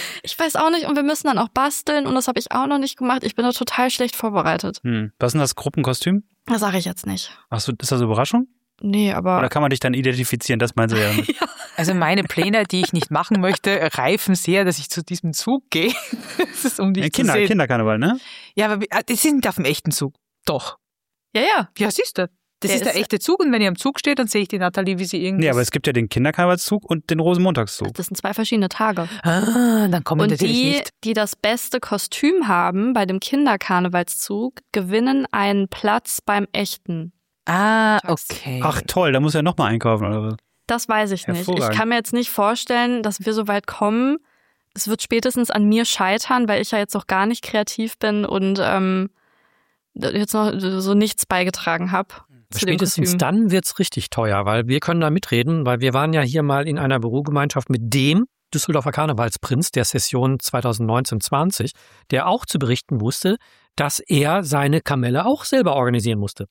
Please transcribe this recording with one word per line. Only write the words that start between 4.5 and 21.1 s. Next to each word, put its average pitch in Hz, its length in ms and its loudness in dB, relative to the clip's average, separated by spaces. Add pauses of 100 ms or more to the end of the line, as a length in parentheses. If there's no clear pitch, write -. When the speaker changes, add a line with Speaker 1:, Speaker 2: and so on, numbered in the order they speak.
Speaker 2:
Hm. 110 360 -2
Was 123 100 2
ist 117 40 -2
denn 151 80 2
das 135 140 0
Gruppenkostüm? 147 680 0 (220)
Speaker 1:
Das 226 160 0
sag 196 140 0
ich 180 100 -2
jetzt 180 220 -8
nicht. - 240 -6 (180)
Speaker 2:
Ach 113 100 -2
so, 127 200 -2
ist - 120 -4
das 127 100 2
Überraschung? 127 460 2 (320)
Speaker 1:
Nee, 202 340 2
aber 185 260 0
Speaker 2:
Oder - 100 2
kann 147 140 0
man 139 80 2
dich 131 80 0
dann 127 160 0
identifizieren? 127 640 0
Das 120 160 0
meinst 113 200 2
du 107 40 2
ja 104 100 2
damit. 107 180 0
Speaker 1:
<laughs> - 140 -2
Ja. 330 60 -2 (300)
Speaker 3:
Also 175 180 0
meine 180 280 2
Pläne, 202 420 0
die 185 160 0
ich - 120 -2
nicht 165 160 0
machen 180 320 2
möchte, 185 560 2
reifen 180 380 2
sehr, 185 300 2
dass 180 120 0
ich 147 140 -10
zu 170 120 -6
diesem 170 300 -6
Zug 254 380 -2
gehe. 185 220 0 (280)
<laughs> - 160 -16
Das - 280 -2
ist, - 140 -4
um 196 140 2
dich 180 120 0
Speaker 2:
Ja, - 40 2
Speaker 3:
zu - 20 -8 (100)
Speaker 2:
Kinder-, 185 120 4
Speaker 3:
sehen. 208 140 4
Speaker 2:
Kinderkarneval, 120 500 2
ne? 196 220 2 (340)
Speaker 3:
Ja, 208 120 0
aber 208 160 0
wir, 214 100 -4
ah, 185 100 0
die - 140 -2
sind 285 320 2
auf 185 80 -2
dem 165 100 -2
echten 151 260 -2
Zug. 139 220 -4 (320)
Doch. - 320 -4 (560)